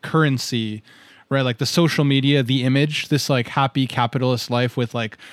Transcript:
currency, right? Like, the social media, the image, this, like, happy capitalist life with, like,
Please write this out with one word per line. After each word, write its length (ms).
currency, 840
right? 140
Like, 160
the 60
social 380
media, 400
the 200
image, 440
this, 220
like, 180
happy 400
capitalist 640
life 240
with, 180
like, 240